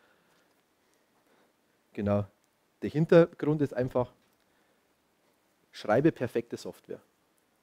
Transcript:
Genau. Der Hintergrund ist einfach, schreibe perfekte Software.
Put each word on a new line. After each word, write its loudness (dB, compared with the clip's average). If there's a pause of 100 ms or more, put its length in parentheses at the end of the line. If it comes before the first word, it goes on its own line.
(1900)
Genau. -2 (560)
Der -6
Hintergrund 2
ist -4
einfach, -4 (1600)
schreibe 2
perfekte -6
Software. -16 (640)